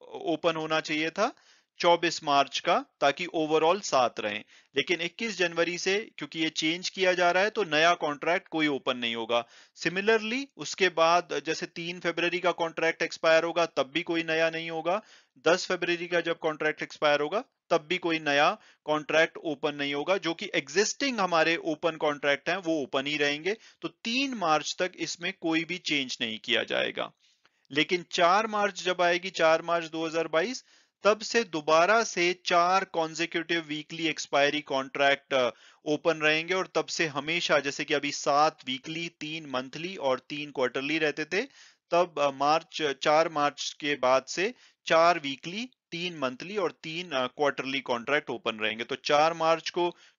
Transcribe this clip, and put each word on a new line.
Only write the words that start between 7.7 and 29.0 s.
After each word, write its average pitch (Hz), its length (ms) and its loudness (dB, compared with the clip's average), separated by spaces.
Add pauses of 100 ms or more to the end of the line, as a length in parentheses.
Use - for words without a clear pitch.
कॉन्ट्रैक्ट 160 540 -2
कोई 156 180 0
ओपन 135 300 0
नहीं 117 200 -4
होगा। 117 280 -2 (340)
Similarly, 214 680 0 (120)
उसके 151 320 -2
बाद 165 580 2
जैसे 160 200 -4
तीन 170 340 -10
फरवरी 170 380 -2
का 175 120 2
कॉन्ट्रैक्ट 165 520 -2
एक्सपायर 160 420 4
होगा 165 220 0
तब 135 280 -2
भी 165 80 -2
कोई 170 200 -2
नया 160 280 2
नहीं 165 200 -8
होगा, 165 320 -2 (440)
दस 175 200 4
फरवरी 175 400 -2
का 170 140 0
जब 165 180 -4
कॉन्ट्रैक्ट 156 440 -2
एक्सपायर 147 380 0
होगा 165 240 -2 (260)
तब 160 180 2
भी 180 100 -2
कोई 165 200 -2
नया 147 400 2 (260)
कॉन्ट्रैक्ट 151 520 2
ओपन 147 380 -4
नहीं 143 200 -4
होगा, 143 220 0
जो 165 180 -2
कि 202 200 -8
एग्जिस्टिंग 202 680 0
हमारे 165 360 2
ओपन 160 400 -4
कॉन्ट्रैक्ट 147 520 0
हैं 170 80 -2
वो 160 260 -2
ओपन 135 240 -2
ही 147 100 -4
रहेंगे। 147 400 0 (240)
तो 170 80 -8
तीन 254 460 -4
मार्च 156 440 0
तक 180 180 -2
इसमें 170 440 -8
कोई 160 240 0
भी 170 140 -8
चेंज 139 420 -4
नहीं 110 180 -4
किया 113 260 0
जाएगा। - 480 -4 (600)
लेकिन 156 400 0
चार 185 340 4
मार्च 202 380 -2
जब 180 180 0